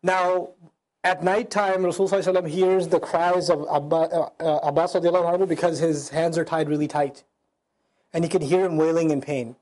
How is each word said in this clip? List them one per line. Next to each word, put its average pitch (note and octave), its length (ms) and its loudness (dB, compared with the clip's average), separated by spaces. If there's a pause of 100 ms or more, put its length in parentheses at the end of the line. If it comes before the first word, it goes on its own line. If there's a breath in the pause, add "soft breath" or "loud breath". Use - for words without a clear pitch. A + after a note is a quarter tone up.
Now, F#3 460 0 (540)
at F3+ 200 0
night G#3 280 0
time, F#3+ 340 0
Rasul F3+ 240 0
sallallahu F#3+ 180 0
alaihi F#3 140 2
wasallam E3 80 -6
hears F#3 380 2
the E3 120 2
cries F3 500 0
of D3+ 220 2
Abba, D3 240 0
uh, E3 340 0 (100)
uh, D#3 240 0
Abbas D#3 300 0
radiallahu F3 440 2
anhu F#3+ 100 2
because E3 320 0
his D3+ 300 -2
hands E3 280 -2
are E3 60 0
tied D#3+ 240 -2
really D3 200 -2
tight. C#3+ 360 -4 (880)
And E3+ 140 -2
he D#3+ 40 -2
can F#3+ 120 0
hear F3+ 240 2
him E3+ 120 -2
wailing E3 340 2
in C#3 100 0
pain. B2+ 400 -6